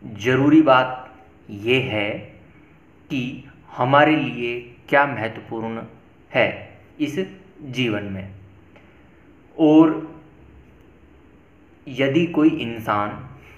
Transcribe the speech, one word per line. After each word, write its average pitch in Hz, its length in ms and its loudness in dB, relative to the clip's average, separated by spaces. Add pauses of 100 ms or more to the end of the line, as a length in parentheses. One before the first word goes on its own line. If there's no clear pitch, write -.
(200)
ज़रूरी 135 440 4
बात 131 460 2 (400)
ये 113 320 -2
है 104 280 -4 (1000)
कि - 320 -8 (280)
हमारे 143 440 4
लिए 120 440 -6 (300)
क्या 143 180 4
महत्वपूर्ण 113 760 -8 (500)
है 120 160 2 (520)
इस 151 200 -4 (420)
जीवन 120 440 -4
में। 95 280 -12 (1200)
और 156 340 6 (2000)
यदि 139 400 0
कोई 156 240 2
इंसान 113 600 -4 (460)